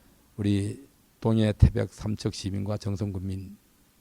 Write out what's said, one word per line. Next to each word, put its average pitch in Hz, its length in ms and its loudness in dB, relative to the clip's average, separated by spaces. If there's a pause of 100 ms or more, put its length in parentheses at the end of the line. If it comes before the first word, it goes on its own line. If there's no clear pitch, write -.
(360)
우리 101 480 0 (360)
동해, 110 320 4
태백, - 400 4
삼척 107 420 -6
시민과 98 440 -6
정선 101 340 -4
국민 95 440 -8 (440)